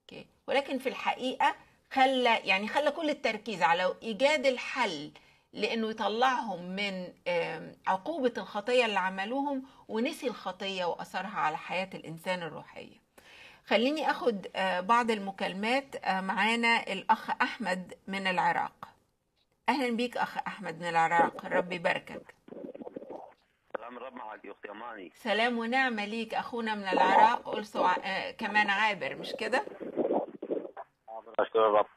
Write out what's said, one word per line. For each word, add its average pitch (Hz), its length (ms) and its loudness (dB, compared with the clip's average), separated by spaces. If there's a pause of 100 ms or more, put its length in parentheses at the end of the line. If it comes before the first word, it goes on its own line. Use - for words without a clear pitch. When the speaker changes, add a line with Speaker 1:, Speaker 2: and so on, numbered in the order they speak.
Speaker 1:
أوكي؟ - 260 -18 (200)
ولكن 277 320 0
في 262 100 -4
الحقيقة 247 680 0 (360)
خلى، 254 520 6
يعني 190 240 2
خلى 294 240 2
كل 302 180 0
التركيز 214 520 -2
على 175 420 4
إيجاد 269 420 2
الحل 214 680 0 (420)
لأنه 220 360 -2
يطلعهم 220 880 0
من، 190 380 -4 (140)
آم، 170 480 -2 (120)
عقوبة 240 500 0
الخطية 220 480 2
اللي 208 140 2
عملوهم، 240 640 -2 (240)
ونسي 254 400 -2
الخطية 190 580 -4
وأثرها 185 540 -4
على 156 180 0
حياة 185 360 -4
الإنسان 175 500 -6
الروحية. - 540 -12 (680)
خليني 262 460 2
أخد، 233 440 0
آه، 185 240 2
بعض 226 320 4
المكالمات. 208 840 -2
آه، 190 260 -2
معانا 226 640 2
الأخ - 460 -2
أحمد 185 640 -2 (140)
من 190 200 -2
العراق. 170 600 0 (800)
أهلا 247 260 2
بيك 240 220 -2
أخ - 200 -2
أحمد 170 420 -6
من 170 100 -4
العراق، 165 560 4
ربي 180 300 -2
يباركك. 165 600 -2 (1400)
Speaker 2:
سلام 120 200 -12
الرب 127 160 -14
معك 107 320 -14
يا 101 60 -12
أختي 104 200 -14
أماني. 107 440 -14
Speaker 1:
سلام 233 420 0
ونعمة 233 480 0
ليك 220 280 -6
أخونا 220 420 -4
من 202 80 -6
العراق، - 720 4
also 214 200 -6
ع-، 185 280 4
آه، 180 280 -4
كمان 208 380 2
عابر، 202 460 0
مش - 240 -8
كده؟ 214 260 0 (1400)
Speaker 2:
عابر، 113 320 -12
أشكر 110 280 4
الرب. 104 180 4 (120)